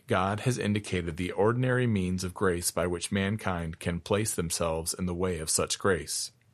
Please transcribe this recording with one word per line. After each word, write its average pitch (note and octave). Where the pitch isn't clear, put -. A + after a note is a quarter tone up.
God G2
has B2
indicated G2
the F2+
ordinary B2
means F#2
of F2+
grace F2+
by E2+
which F2
mankind G2
can F2
place G#2+
themselves E2
in F#2
the F2+
way F2
of D#2
such -
grace. E2+